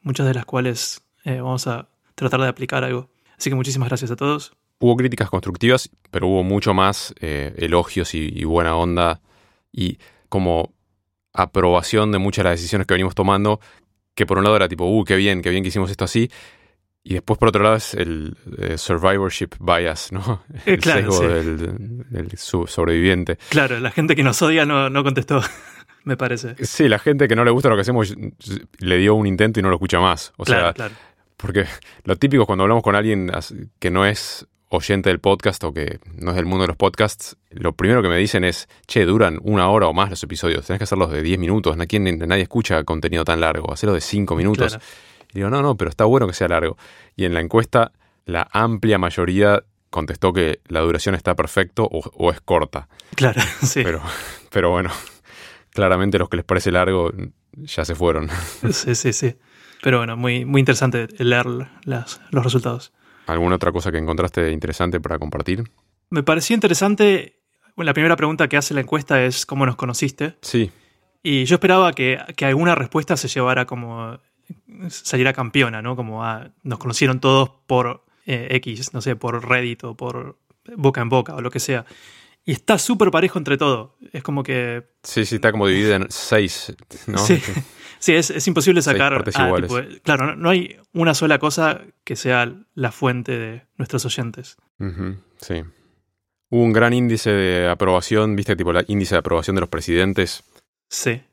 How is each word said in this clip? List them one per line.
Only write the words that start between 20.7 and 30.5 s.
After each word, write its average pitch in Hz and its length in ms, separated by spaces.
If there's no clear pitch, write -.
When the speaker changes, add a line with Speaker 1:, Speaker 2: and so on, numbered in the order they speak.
Speaker 2:
El - 60
Speaker 1:
claro, 131 300
Speaker 2:
sesgo 92 80
Speaker 1:
sí. 87 80
Speaker 2:
del, 85 840
del 87 280
su-, - 300
sobreviviente. 87 680
Speaker 1:
Claro, 131 320
la 123 100
gente 165 240
que 147 80
nos 127 200
odia 156 240
no, 139 240
no 139 120
contestó, 135 380
<laughs> - 320
me 131 140
parece. 120 360
Speaker 2:
Sí, 143 240
la 107 100
gente 143 280
que 110 80
no 117 100
le 120 60
gusta 127 200
lo 113 60
que 98 40
hacemos 110 340
le 92 200
dio 101 160
un 107 120
intento 107 320
y 98 40
no 95 80
lo 90 60
escucha 92 220
más. 90 380
O - 80
Speaker 1:
Claro, 117 220